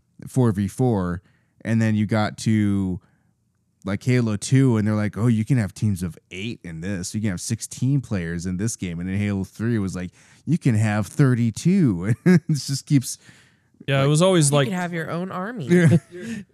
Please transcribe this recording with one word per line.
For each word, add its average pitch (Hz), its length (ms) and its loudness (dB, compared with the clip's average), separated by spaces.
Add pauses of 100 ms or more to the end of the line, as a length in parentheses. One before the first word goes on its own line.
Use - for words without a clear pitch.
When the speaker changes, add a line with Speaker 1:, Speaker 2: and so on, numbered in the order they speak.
(280)
Speaker 1:
four 123 240 2
v 95 160 0
four, 92 560 -2 (380)
and 113 200 0
then 110 140 2
you 107 100 2
got 107 340 -2
to, 101 600 0 (840)
like, 98 200 -6
Halo 123 340 2
two, 131 400 2
and 104 100 0
they're 107 80 0
like, 104 220 -4
"Oh, 104 80 -2
you 110 200 2
can 139 120 0
have 101 160 -2
teams 98 300 -2
of 82 120 -6 (140)
eight 104 340 -10
in 82 180 -12
this. 92 340 -6
You 107 60 -4
can 107 100 -2
have 87 100 -6
sixteen 127 600 -4
players 85 440 -6
in 92 120 -4
this 110 180 -4
game." 85 240 -6
And 90 100 -6
in 95 80 -2
Halo 101 260 -2
three, 113 320 -4
it 110 40 0
was 92 160 -4
like, 90 160 -8 (340)
"You 160 140 0
can 127 160 2
have 107 320 2
thirty-two." 120 1120 2
<laughs> - 60 -2
It 180 240 6
just 139 360 -4
keeps 139 320 0 (680)
Speaker 2:
Yeah, 135 100 0
it 135 40 2
Speaker 1:
like 139 80 2
Speaker 2:
was 151 120 4
always, 175 300 4
Speaker 3:
You 147 60 4
Speaker 2:
like, 143 100 4
Speaker 3:
can 190 100 -4
have 180 160 -6
your 165 160 -6
own 175 220 -6
army. 190 340 -8
Speaker 1:
Yeah. 170 380 6
Speaker 2:
<laughs> - 80 -20
it 202 420 -12